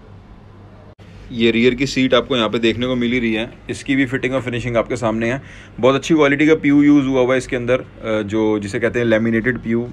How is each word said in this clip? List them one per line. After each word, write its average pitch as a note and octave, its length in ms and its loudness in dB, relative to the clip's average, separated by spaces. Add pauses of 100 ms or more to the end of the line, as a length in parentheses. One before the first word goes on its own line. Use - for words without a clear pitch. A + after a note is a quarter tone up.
(1300)
ये A#2 200 2
rear A#2+ 240 2
की C3+ 120 -2
seat C3 260 0
आपको B2+ 220 2
यहाँ A2+ 140 0
पे A#2 100 -2
देखने A2+ 280 0
को B2+ 80 -2
मिल A#2+ 160 -2
ही B2+ 80 -2
रही A#2 140 -2
है, A2 180 -4 (180)
इसकी C3+ 260 -6
भी C3+ 100 0
fitting C3 280 -4
और C3+ 80 -2
finishing A#2+ 360 -6
आपके A2+ 180 -2
सामने A2+ 360 -2
है। C3 100 -6 (380)
बहुत B2+ 160 4
अच्छी C#3 200 0
quality D3 320 4
का D#3 80 6
पीयू C#3+ 280 4
यूज़ D3 220 6
हुआ C3 160 0
हुआ B2 100 2
है C3 60 2
इसके B2+ 180 -4
अंदर, B2 240 -2
अ, A2 420 -6
जो G#2+ 380 0
जिसे G2+ 200 -6
कहते A#2 200 -2
हैं A#2+ 60 0
लैमिनेटेड A2+ 540 0
पीयू। A#2 340 -4